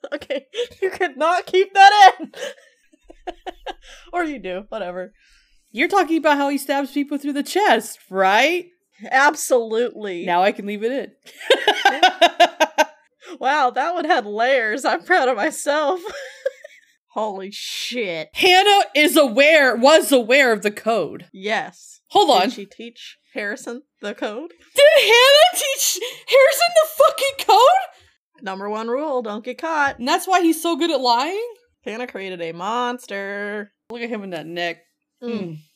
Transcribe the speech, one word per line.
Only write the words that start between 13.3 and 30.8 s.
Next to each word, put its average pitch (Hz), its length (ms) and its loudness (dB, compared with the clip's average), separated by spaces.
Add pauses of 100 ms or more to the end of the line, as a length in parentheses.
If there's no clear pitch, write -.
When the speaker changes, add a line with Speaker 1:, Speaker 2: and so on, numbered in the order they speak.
Speaker 1:
Wow, 269 300 0
that 277 240 -4
one 349 100 -6
had 302 220 0
layers. 233 580 -2
I'm 330 180 -2
proud 330 260 2
of 262 80 0
myself. 302 640 -2 (560)
<laughs> - 580 -20
Holy 202 380 -8
shit. 196 840 -8
Speaker 2:
Hannah 381 500 4 (120)
is 302 200 2
aware, 277 600 4
was 302 360 4
aware 247 400 4
of 208 100 -2
the 208 80 -2
code. 208 640 -6
Speaker 1:
Yes. 196 680 -8 (100)
Speaker 2:
Hold 381 200 4
on. 202 180 6
Speaker 1:
Did 247 60 -6
she 202 120 -14
teach - 520 -20 (160)
Harrison 240 480 -10 (180)
the 208 140 -10
code? 254 360 -10 (240)
Speaker 2:
Did 539 100 6 (180)
Hannah 539 580 6
teach 539 380 -4 (300)
Harrison 554 460 4
the 640 140 4 (160)
fucking 554 420 -2
code? - 960 2
Speaker 1:
Number 202 280 -10
one 220 180 -6
rule, 262 340 -4
don't 214 220 -10
get 247 140 -12
caught. 320 400 -4
Speaker 2:
And 240 100 -6
that's 339 180 -2
why 370 160 2
he's 330 200 0
so 339 140 -2
good 330 140 -2